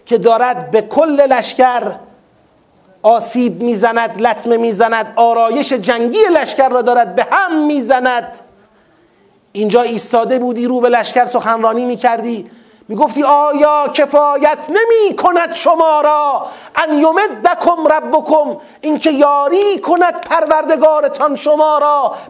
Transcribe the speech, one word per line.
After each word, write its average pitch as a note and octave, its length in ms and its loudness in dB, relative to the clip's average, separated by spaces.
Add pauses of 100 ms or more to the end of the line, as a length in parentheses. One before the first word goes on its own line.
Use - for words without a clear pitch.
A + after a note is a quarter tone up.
که A#3 120 0
دارد A#3 540 0
به A3 100 2
کل C#4+ 400 0 (120)
لشکر A#3 600 0 (1080)
آسیب A3+ 600 0
میزند، A3+ 600 -2
لطمه A#3 360 0
میزند، A3+ 580 -2
آرایش A#3 580 2
جنگی A#3 460 -2 (120)
لشکر C4+ 380 0
را B3 120 0
دارد A#3+ 340 0
به A#3+ 160 0
هم E4+ 340 0
میزند. B3+ 720 -2 (1120)
اینجا G#3+ 300 0
ایستاده A#3 580 -2
بودی A#3+ 280 -4
رو B3+ 120 -2
به A#3+ 100 2
لشکر A#3+ 360 0
سخنرانی A3+ 600 -2
میکردی، A#3 680 -4 (360)
میگفتی C4 360 -2
"آیا D4 720 2
کفایت D4 640 2 (120)
نمی A4 460 2
کند E4+ 380 0
شما D#4+ 480 2
را D4 440 0 (300)
ان D#4+ 180 -2
یمدکم D#4+ 920 0
ربکم، C#4+ 720 0 (240)
اینکه D4+ 300 -2
یاری C#4+ 680 2
کند F4 400 0
پروردگارتان D4+ 1160 0
شما D4+ 420 0
را C#4+ 380 0 (140)